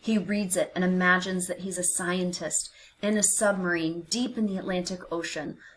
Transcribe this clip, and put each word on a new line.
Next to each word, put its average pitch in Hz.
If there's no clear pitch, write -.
He 220
reads 196
it 165
and 185
imagines 185
that -
he's 180
a 175
scientist 180
in 208
a 208
submarine 175
deep 247
in 220
the 196
Atlantic 180
Ocean 160